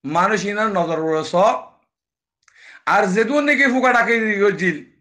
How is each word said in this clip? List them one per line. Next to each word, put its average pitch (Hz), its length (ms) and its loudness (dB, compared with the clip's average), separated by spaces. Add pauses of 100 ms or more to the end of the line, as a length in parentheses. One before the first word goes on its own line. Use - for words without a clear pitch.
মানুষ 180 400 0
ইনার 208 220 -2
নজর 170 320 -2
রয়েছ। 160 360 -4 (1500)
আর 196 220 2
যেদুন 226 360 0
নাকি 285 200 2
ফুকা 254 300 2
ডাকে 220 460 0
গজিল 180 460 0 (160)